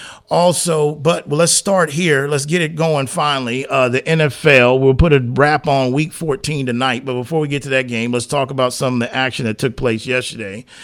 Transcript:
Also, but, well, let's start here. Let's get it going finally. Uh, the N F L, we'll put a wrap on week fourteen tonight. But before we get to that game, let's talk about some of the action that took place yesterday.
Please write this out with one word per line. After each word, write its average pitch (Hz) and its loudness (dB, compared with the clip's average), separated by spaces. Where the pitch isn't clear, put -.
Also, 160 2
but, 156 -2
well, 143 -2
let's 170 4
start 180 0
here. 143 0
Let's 143 -2
get 165 -2
it 160 -4
going 151 0
finally. 135 -2
Uh, 135 2
the 123 -2
N 160 2
F 151 0
L, 131 6
we'll 135 6
put 151 4
a 139 6
wrap 135 0
on 135 2
week 151 -2
fourteen 143 -4
tonight. 123 -2
But 131 -4
before 127 -2
we 151 -2
get 139 -4
to 139 -8
that 131 0
game, 120 -4
let's 120 -2
talk 139 -2
about 127 0
some 127 -2
of 120 -2
the - -8
action 131 -2
that 110 -4
took 123 -4
place 113 -2
yesterday. 117 -6